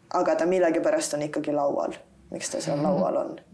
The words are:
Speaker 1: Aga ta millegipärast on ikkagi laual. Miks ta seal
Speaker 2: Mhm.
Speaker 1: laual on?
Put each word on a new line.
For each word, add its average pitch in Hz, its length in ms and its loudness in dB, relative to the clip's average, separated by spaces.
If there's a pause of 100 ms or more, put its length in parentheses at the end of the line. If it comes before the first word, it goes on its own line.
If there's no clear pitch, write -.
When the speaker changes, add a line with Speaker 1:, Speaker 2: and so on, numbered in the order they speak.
(180)
Speaker 1:
Aga 170 180 2
ta 165 140 2
millegipärast 165 640 2
on 147 140 -2
ikkagi 151 260 -4
laual. 143 400 0 (400)
Miks - 160 -6
ta - 100 -6
seal 156 200 -2
Speaker 2:
Mhm. 147 80 2
Speaker 1:
laual 185 280 2
on? - 200 -4 (180)